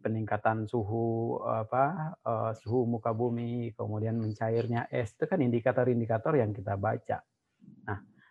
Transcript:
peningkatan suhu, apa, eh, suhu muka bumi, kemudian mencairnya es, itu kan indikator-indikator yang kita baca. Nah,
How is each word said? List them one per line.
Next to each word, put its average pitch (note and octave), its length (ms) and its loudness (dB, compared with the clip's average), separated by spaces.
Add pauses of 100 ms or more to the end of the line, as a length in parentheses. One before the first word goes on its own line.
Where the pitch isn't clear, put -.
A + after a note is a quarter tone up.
peningkatan A2 720 0
suhu, A#2 720 0
apa, C3+ 800 0
eh, A2+ 300 0 (100)
suhu A#2+ 240 2
muka A#2 240 0
bumi, A#2 640 -2
kemudian G#2+ 420 -2
mencairnya A2+ 720 0
es, B2 300 -2
itu D#3 80 -2
kan F#3 160 2
indikator-indikator B2 960 2
yang G#2+ 160 2
kita F#2+ 240 -4
baca. A2 400 -2 (720)
Nah, G2 80 -4 (320)